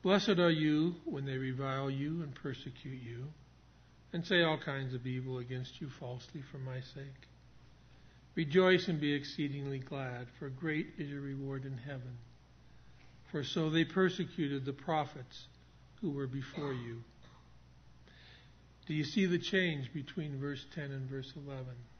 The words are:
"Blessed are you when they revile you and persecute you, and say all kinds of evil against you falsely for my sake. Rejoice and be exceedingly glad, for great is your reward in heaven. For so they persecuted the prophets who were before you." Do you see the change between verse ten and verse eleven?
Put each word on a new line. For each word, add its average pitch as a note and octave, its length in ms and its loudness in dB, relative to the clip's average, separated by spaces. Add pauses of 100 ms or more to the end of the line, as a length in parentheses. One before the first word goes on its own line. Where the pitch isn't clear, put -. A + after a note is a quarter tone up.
"Blessed G3 360 6
are F3 120 8
you D#3 440 4 (100)
when C#3 200 -4
they C3+ 120 -2
revile C3+ 520 -2
you D3 320 -2
and C#3+ 140 -6
persecute C3 680 -8
you, A#2+ 320 -8 (800)
and E3+ 100 -2
say F3 200 6
all D#3 160 4
kinds C3+ 340 -4
of B2+ 140 -4
evil B2+ 320 -2
against B2 420 -6
you D3 80 -8
falsely B2+ 640 -10
for C#3+ 80 -10
my C3 220 -6
sake. C3+ 460 -14 (1080)
Rejoice F3+ 520 6
and D#3+ 140 2
be D3 120 4
exceedingly C#3 680 -2
glad, B2+ 580 -6
for C#3+ 120 -8
great D3+ 500 -2
is C#3+ 100 -4
your C#3+ 120 -6
reward C3+ 440 -4
in C3+ 120 -6
heaven. B2 420 -8 (1120)
For D3 120 -2
so D#3 280 2
they D#3+ 120 6
persecuted E3 800 2
the C3+ 100 -2
prophets D3 760 -4 (540)
who E3+ 100 0
were C#3 160 -2
before C#3 460 -4
you." A#2 300 -6 (1800)
Do D#3+ 80 -4
you D3+ 100 2
see F#3+ 220 4
the F3 140 4
change D#3+ 520 2
between C#3+ 480 -4
verse C#3 240 -4 (120)
ten C#3+ 160 -4
and C3+ 180 -6
verse C3+ 260 -6
eleven? C3+ 400 -8 (240)